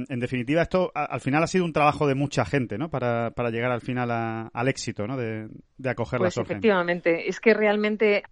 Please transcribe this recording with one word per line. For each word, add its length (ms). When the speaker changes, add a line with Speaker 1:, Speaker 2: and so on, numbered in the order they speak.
Speaker 1:
en 100
definitiva, 440
esto 320
a, 100
al 160
final 220
ha 40
sido 180
un 80
trabajo 340
de 80
mucha 300
gente, 320
¿no? 120
Para, 420
para 200
llegar 200
al 100
final 300
a, 420
al 140
éxito, 400
¿no? 100
De, 300
de 120
acoger 300
la 60
Speaker 2:
Pues 100
Speaker 1:
Solheim. 180
Speaker 2:
efectivamente, 760
es 100
que 140
realmente 800